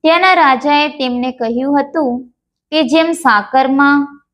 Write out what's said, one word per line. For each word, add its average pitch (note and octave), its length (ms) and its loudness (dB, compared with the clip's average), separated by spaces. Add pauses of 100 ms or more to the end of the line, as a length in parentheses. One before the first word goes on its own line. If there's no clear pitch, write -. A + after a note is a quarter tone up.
ત્યાંના F4 300 2
રાજાએ D4 540 2
તેમને B3+ 440 -6
કહ્યું B3+ 500 -2
હતું B3+ 480 -4 (420)
કે D#4 120 0
જેમ D#4+ 280 0
સાકરમાં C4+ 1080 0 (120)